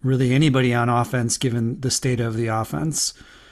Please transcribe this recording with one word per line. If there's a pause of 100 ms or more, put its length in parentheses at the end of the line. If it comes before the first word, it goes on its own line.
really
anybody
on
offense,
given
the
state
of
the
offense. (380)